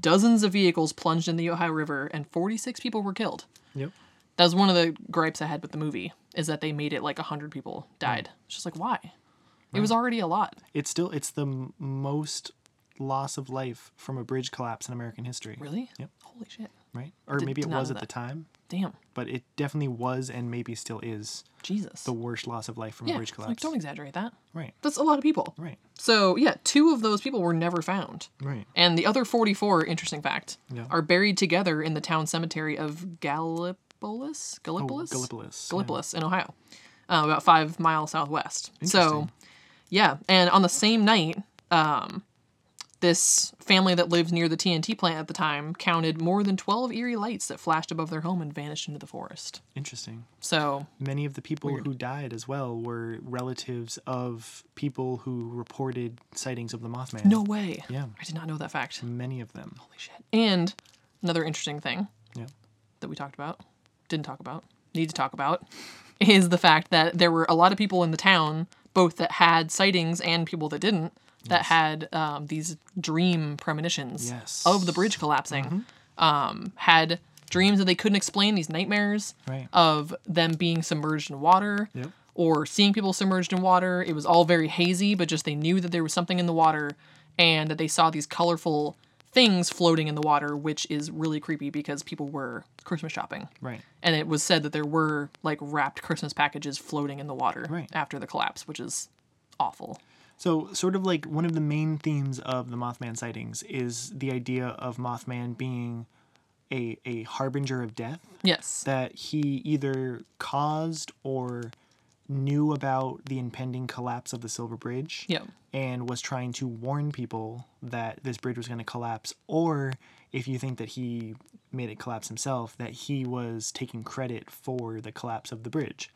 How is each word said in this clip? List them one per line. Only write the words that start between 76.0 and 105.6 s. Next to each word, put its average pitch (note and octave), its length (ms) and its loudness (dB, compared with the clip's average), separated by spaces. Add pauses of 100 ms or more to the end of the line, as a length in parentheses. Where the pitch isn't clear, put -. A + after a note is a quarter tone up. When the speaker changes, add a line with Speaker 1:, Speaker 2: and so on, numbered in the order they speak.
Speaker 2:
Mm-hmm. - 40 -2
Speaker 1:
um, D3 540 2
had E3 420 4 (300)
dreams G3 300 4
that F#3+ 80 4
they F3+ 80 4
couldn't G3+ 220 2
explain, G#3 400 2
these D#3+ 120 -2
nightmares G3+ 640 0 (140)
Speaker 2:
Right. C3+ 240 -6
Speaker 1:
of D#3 420 6 (120)
them E3 260 2
being E3 300 2
submerged D#3 480 -2
in C#3 100 -8
water G3+ 540 4
Speaker 2:
Yep. B2+ 160 -8 (240)
Speaker 1:
or D#3+ 320 4
seeing G3+ 260 6
people F#3+ 220 0
submerged F#3 400 0
in F#3 80 0
water. F3+ 440 4
It E3 80 -2
was D3 120 -4
all E3+ 180 8
very D#3+ 240 4
hazy, F#3 460 2
but F#3+ 140 0
just D#3 180 -2
they D3+ 80 -2
knew E3 260 2
that F3 120 -2
there E3+ 100 2
was D#3 100 -2
something F3+ 260 0
in F3 60 2
the E3+ 80 2
water D#3 380 4 (480)
and D#3 320 6
that D#3 80 -2
they D#3 100 0
saw E3 220 4
these D3+ 160 -4
colorful D#3+ 720 2 (340)
things G3 380 6
floating D#3+ 380 4
in D3+ 80 -2
the D3 40 -2
water, D3 340 2
which D3 360 -4
is D3+ 200 -4
really D#3 300 -2
creepy C#3+ 300 -6
because D3 320 -6
people D3+ 260 -8
were C3+ 360 -8 (200)
Christmas F3+ 280 -6
shopping. - 360 -8 (140)
Speaker 2:
Right. B2 180 -10 (220)
Speaker 1:
And E3 120 4
it D#3 120 0
was D3+ 160 0
said D#3+ 220 4
that D3 100 -6
there D3+ 100 -2
were, D3+ 460 0 (120)
like, D3+ 200 -2
wrapped C#3+ 400 -4
Christmas D#3 320 -6
packages D3 420 -2
floating C#3+ 420 -6
in D3 100 -10
the C3+ 60 -8
water B2+ 360 -2
Speaker 2:
Right. E3 240 -6
Speaker 1:
after C#3+ 240 -4
the - 80 -10
collapse, - 420 -4
which D3+ 100 -10
is - 300 -8 (500)
awful. - 400 -6 (380)
Speaker 2:
So D#3+ 360 0
sort F#3 240 0
of, F#3+ 80 -2
like, E3+ 220 0
one D#3 180 -2
of E3 80 0
the D#3+ 80 0
main D#3 380 0
themes C#3 400 -2
of B2 320 -6
the A#2+ 60 -8
Mothman A#2+ 400 -6
sightings A2+ 480 -10
is B2 520 -6
the C3+ 160 -4
idea B2+ 360 -4
of B2 280 -8
Mothman A#2+ 600 -8
being A#2+ 500 -8 (640)